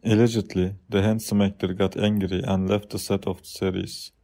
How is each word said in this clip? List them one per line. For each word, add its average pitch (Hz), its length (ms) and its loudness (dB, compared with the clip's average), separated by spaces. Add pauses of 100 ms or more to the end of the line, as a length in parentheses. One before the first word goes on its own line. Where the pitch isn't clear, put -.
Allegedly, 107 720 2 (120)
the 101 140 2
handsome 107 400 2
actor 98 320 0
got 95 240 0
angry 95 460 0
and 95 260 0
left 104 220 -2
the 98 80 -4
set 98 260 -2
of 95 160 -4
the - 60 -20
series. - 640 -6 (120)